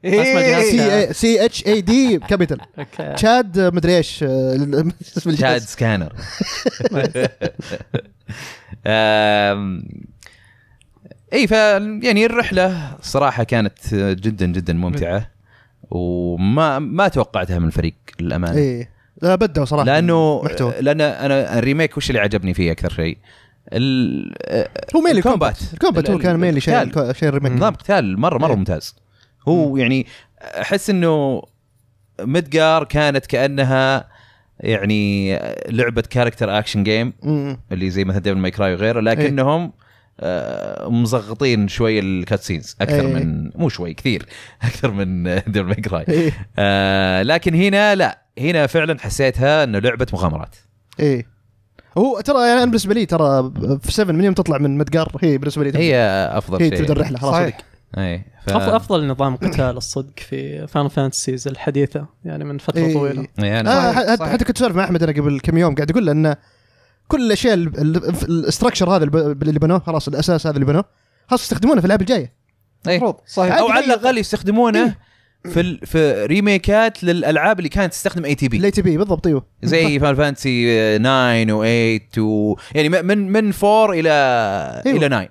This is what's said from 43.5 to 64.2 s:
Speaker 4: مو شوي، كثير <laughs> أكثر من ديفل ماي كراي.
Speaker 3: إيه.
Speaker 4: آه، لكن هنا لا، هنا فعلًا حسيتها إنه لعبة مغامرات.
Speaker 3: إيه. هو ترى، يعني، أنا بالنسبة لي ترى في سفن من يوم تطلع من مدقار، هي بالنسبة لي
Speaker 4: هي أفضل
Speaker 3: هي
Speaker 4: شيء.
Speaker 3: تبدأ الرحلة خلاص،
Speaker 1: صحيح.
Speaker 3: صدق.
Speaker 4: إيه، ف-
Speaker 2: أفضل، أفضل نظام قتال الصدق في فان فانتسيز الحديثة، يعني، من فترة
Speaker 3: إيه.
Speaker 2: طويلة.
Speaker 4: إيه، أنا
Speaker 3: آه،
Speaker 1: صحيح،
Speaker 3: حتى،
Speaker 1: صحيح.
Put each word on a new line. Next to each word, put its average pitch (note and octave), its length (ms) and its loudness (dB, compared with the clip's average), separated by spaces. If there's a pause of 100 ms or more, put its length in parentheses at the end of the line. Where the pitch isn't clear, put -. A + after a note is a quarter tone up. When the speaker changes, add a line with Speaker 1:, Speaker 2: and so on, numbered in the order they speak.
Speaker 4:
مو C3 140 -2
شوي، E2+ 260 -8
كثير - 320 -4 (180)
<laughs> - 180 -16
أكثر A#2 280 -2
من F#2+ 340 -4
ديفل F#2+ 420 -2
ماي F#2+ 80 0
كراي. F#2 340 -6
Speaker 3:
إيه. D#3+ 240 0 (260)
Speaker 4:
آه، G2 640 2
لكن E3 320 0
هنا G3+ 400 4
لا، E3 280 -2 (160)
هنا D3+ 280 0
فعلًا D#3 340 0
حسيتها C#3 640 0
إنه G#2+ 140 -2
لعبة A#2+ 340 -2
مغامرات. D#2+ 440 -4 (440)
Speaker 3:
إيه. C3+ 260 0 (720)
هو A3+ 220 2
ترى، C4+ 200 2
يعني، A#3+ 120 4
أنا B3 120 4
بالنسبة G#3+ 300 0
لي A3 120 0
ترى C#3 460 2 (300)
في - 100 -4
سفن F#3+ 220 0
من E3+ 100 2
يوم G3 100 2
تطلع E3 240 0
من C#3 200 0
مدقار، D3+ 420 -2
هي D3+ 180 2
بالنسبة C#3+ 260 -2
لي C#3 140 -2
Speaker 4:
هي D#3+ 180 4 (360)
أفضل F#2+ 300 -2
Speaker 3:
هي E3 60 4
Speaker 4:
شيء. - 100 0
Speaker 3:
تبدأ D3 140 0
الرحلة C#3+ 260 -2
خلاص، C#3 160 -2
Speaker 1:
صحيح. E3+ 240 0
Speaker 3:
صدق. - 60 -20 (340)
Speaker 4:
إيه، F#2 280 -4 (200)
ف- - 40 -6
Speaker 2:
أفضل، G2 240 0
أفضل F3 320 0
نظام C3+ 300 -2
قتال C3 400 -2
الصدق C3+ 420 -10
في D3 480 -10
فان C#3+ 220 -2
فانتسيز C3+ 600 -4
الحديثة، C#3 580 -4 (180)
يعني، D3+ 200 -10
من C#3+ 140 -8
فترة D#3+ 220 -4
Speaker 3:
إيه. D#3+ 140 2
Speaker 2:
طويلة. C#3 320 -2 (160)
Speaker 4:
إيه، G#2 180 0
أنا B3 280 2
Speaker 3:
آه، A#3 40 0
Speaker 1:
صحيح، - 40 0 (100)
Speaker 3:
حتى، A3+ 100 2
Speaker 1:
صحيح. D#3+ 160 -2